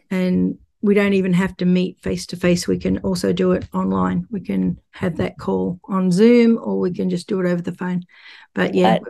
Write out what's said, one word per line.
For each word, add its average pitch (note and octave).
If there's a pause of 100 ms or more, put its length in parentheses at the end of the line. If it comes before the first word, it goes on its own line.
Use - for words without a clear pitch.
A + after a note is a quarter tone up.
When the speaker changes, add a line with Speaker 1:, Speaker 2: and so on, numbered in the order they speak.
Speaker 1:
And F#3 (240)
we G3+
don't G3+
even F#3+
have F#3
to F3+
meet F3+
face F#3
to F3+
face. F3+
We F3+
can F#3+
also F#3+
do F#3
it -
online. F#3
We G3+
can F#3 (120)
have F3
that F3+
call F#3
on F#3
Zoom, A#3
or G3
we F#3
can F#3
just F3+
do F#3+
it F3+
over F3
the F3+
phone. F3+ (520)
But F#3
yeah, F#3
Speaker 2:
What -